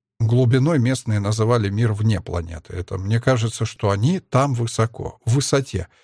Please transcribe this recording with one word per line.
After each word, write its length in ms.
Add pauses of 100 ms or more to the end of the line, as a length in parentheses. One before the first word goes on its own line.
(180)
Глубиной 600
местные 400
называли 520
мир 240
вне 260
планеты. 540
Это 240
мне 220
кажется, 440
что 240
они 320
там 320
высоко, 720
в 120
высоте. 520 (160)